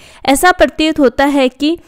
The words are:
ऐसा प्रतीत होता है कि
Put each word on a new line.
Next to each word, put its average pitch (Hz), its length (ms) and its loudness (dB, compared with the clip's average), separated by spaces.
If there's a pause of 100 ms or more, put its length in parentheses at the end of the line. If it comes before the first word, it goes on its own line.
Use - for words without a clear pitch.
(240)
ऐसा 320 280 2
प्रतीत 311 460 -2
होता 269 280 0
है 277 240 0
कि 311 380 -4